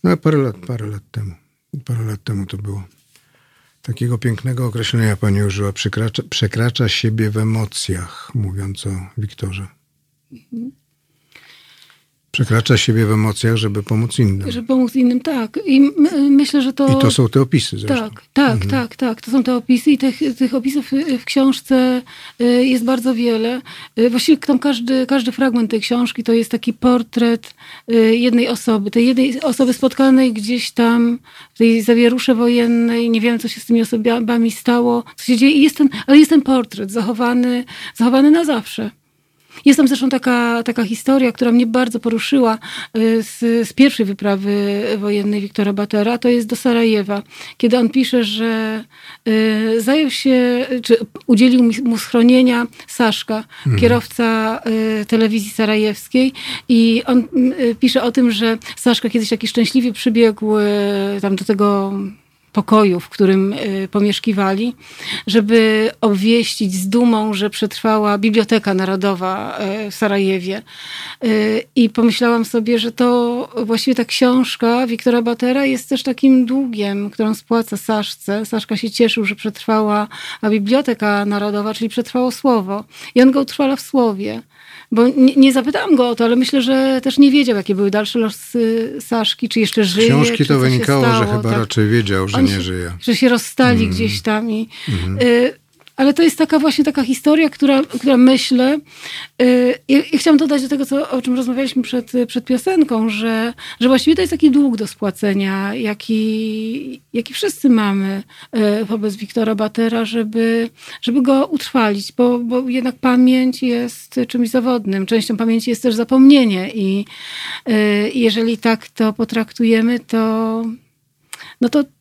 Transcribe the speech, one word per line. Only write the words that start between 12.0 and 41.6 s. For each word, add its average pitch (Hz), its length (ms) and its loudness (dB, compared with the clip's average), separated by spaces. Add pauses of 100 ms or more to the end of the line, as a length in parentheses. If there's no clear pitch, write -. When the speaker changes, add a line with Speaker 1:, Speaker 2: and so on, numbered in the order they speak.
Speaker 1:
Przekracza 117 440 0
siebie 110 300 0
w 107 60 0
emocjach, 107 440 0
żeby 104 260 -4
pomóc 110 360 -2
innym. 98 320 0
Speaker 2:
Żeby 233 160 -8
pomóc 254 300 0
innym, 247 240 2
tak. 254 460 -6
I 269 140 4
my-, 285 500 2
myślę, 277 320 4
że 262 100 -2
to 269 260 2
Speaker 1:
I 269 40 2
to 233 80 6
są 123 180 2
te 135 120 2
opisy 127 380 0
zresztą. 220 320 -4
Speaker 2:
Tak, - 120 -20 (100)
tak, 277 200 2
Speaker 1:
Mhm. 101 180 -2
Speaker 2:
tak, 247 260 -4
tak. 226 240 -4
To - 100 -14
są 254 120 2
te 247 140 0
opisy 247 340 0
i 277 80 4
tych, 262 200 -2 (200)
tych 254 160 0
opisów, 269 380 -2
y, 269 260 -2
w - 60 -10
książce, 254 800 0 (380)
y, 240 40 0 (220)
jest 254 180 0
bardzo 247 300 0
wiele. 233 460 -2 (380)
Y, 240 120 4
właściwie 254 280 2
tam 269 200 0
każdy, 262 480 0
każdy 254 260 0
fragment 233 380 0
tej 220 100 -2
książki 240 440 -2
to 233 80 0
jest 226 180 2
taki 233 220 -4
portret, 233 840 0 (380)
y, 226 240 4
jednej 240 320 2
osoby. 214 420 -2
Tej 233 160 2
jednej 262 340 0
osoby 254 320 0
spotkanej 262 600 4
gdzieś 220 380 -4
tam 233 480 2 (360)
w - 40 -20
tej 226 240 4
zawierusze 240 520 4
wojennej. 233 760 2
Nie 226 100 2
wiemy, 233 180 0
co 226 100 -6
się - 120 -10
z - 60 -18
tymi 233 160 2
osobami 226 680 0
stało, 240 540 0 (120)
co - 80 -16
się 247 120 2
dzieje. 269 160 4
I 285 100 4
jest 294 140 2
ten, 285 120 2 (180)
ale 285 120 8
jest 302 120 8
ten 302 120 4
portret 226 500 -2
zachowany, 247 720 -2 (300)
zachowany 262 360 4
na 339 140 4
zawsze. 226 460 -4 (720)
Jest 277 120 6
tam 269 120 4
zresztą 254 200 0
taka, 240 540 0
taka 233 220 -2
historia, 247 480 0
która 240 200 0
mnie 240 140 4